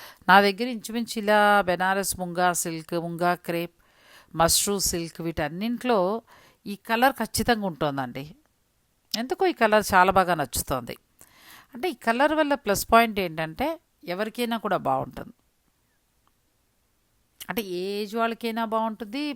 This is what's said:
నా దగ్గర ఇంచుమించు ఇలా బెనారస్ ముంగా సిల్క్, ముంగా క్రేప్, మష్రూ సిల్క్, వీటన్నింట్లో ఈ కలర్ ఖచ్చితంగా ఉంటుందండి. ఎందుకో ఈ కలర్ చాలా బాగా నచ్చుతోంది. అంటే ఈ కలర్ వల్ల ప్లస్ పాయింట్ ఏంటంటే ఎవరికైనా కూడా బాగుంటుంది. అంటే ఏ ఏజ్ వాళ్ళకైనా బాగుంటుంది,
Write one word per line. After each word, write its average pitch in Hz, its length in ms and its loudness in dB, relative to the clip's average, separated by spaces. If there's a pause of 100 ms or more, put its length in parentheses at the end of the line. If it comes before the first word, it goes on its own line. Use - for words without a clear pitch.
(280)
నా 185 80 10 (100)
దగ్గర 202 200 0 (100)
ఇంచుమించు 220 460 -6
ఇలా 208 180 4 (280)
బెనారస్ 185 540 0
ముంగా 180 260 0 (140)
సిల్క్, 165 340 -6 (100)
ముంగా 175 280 0 (140)
క్రేప్, 170 280 -4 (640)
మష్రూ 170 340 2 (140)
సిల్క్, 170 380 -6
వీటన్నింట్లో 196 720 -2 (760)
ఈ - 20 -10 (160)
కలర్ 247 300 4
ఖచ్చితంగా 220 520 0
ఉంటుందండి. 139 520 -4 (960)
ఎందుకో 349 320 0
ఈ - 100 -6
కలర్ 214 220 6 (100)
చాలా 185 240 6
బాగా 180 220 4
నచ్చుతోంది. 127 540 -4 (800)
అంటే 247 200 -6
ఈ - 20 -14 (120)
కలర్ 240 320 2
వల్ల 285 140 0 (100)
ప్లస్ 196 280 0
పాయింట్ 226 340 6
ఏంటంటే 160 400 -6 (480)
ఎవరికైనా 226 420 -4 (100)
కూడా 185 120 0 (120)
బాగుంటుంది. 135 440 -4 (2250)
అంటే 196 140 -4 (160)
ఏ 180 40 -4 (200)
ఏజ్ 202 180 -10
వాళ్ళకైనా 226 420 -2 (120)
బాగుంటుంది, 220 480 -4 (140)